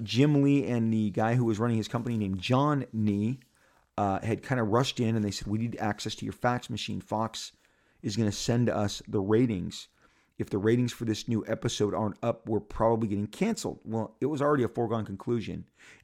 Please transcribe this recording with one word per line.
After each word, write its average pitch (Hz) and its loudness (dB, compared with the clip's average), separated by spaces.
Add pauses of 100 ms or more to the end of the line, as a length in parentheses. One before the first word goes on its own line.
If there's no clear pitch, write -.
Jim 135 4
Lee 139 4
and 113 0
the 107 2
guy 113 2
who 123 4
was 110 0
running 117 2
his 104 -2
company 120 -2
named 95 -2
John 135 2
Nee, 107 0 (600)
uh, 98 2
had 110 -2
kinda 127 0
rushed 117 2
in, 113 2
and 107 2
they 104 0
said, - -8
"We 104 -2
need 113 -4
access 107 -4
to - -10
your 101 -6
fax 120 -2
machine. 104 -6
Fox - -6 (500)
is 101 -4
gonna 107 2
send 120 0
us 104 -2
the 104 0
ratings. 107 0 (480)
If 107 -6
the 107 -2
ratings 117 4
for - -8
this 110 -2
new 113 0
episode 107 -2
aren't 101 -2
up, 117 -2
we're 107 0
probably 113 0
getting 101 -2
canceled." - -4
Well, 110 -4
it 135 0
was 143 -2
already 143 4
a 110 2
foregone 113 -2
conclusion. 98 -4 (380)